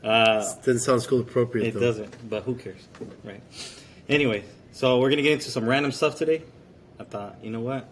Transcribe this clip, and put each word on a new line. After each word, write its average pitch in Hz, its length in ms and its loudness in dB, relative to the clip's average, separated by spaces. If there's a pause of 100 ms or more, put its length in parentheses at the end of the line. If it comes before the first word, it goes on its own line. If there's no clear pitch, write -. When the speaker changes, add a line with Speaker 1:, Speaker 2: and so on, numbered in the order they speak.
Speaker 1:
Uh, 110 340 6 (260)
Speaker 2:
Doesn't 123 140 4
sound 123 240 2
school 123 180 2
appropriate, 117 480 0
Speaker 1:
it 110 60 -4
Speaker 2:
though. 101 60 -4
Speaker 1:
doesn't, 110 500 -2
but 107 140 -4
who 127 100 -4
cares, - 320 -14 (380)
right? 104 180 -16 (680)
Anyway, 131 360 2 (260)
so 127 300 2
we're 131 100 4
gonna 147 120 2
get 151 100 4
into 135 180 -2
some 117 180 -2
random 139 220 2
stuff 147 260 -2
today. 160 260 0 (580)
I 110 40 -14
thought, 101 380 -12
you 110 80 -12
know 113 100 -8
what? 123 320 -6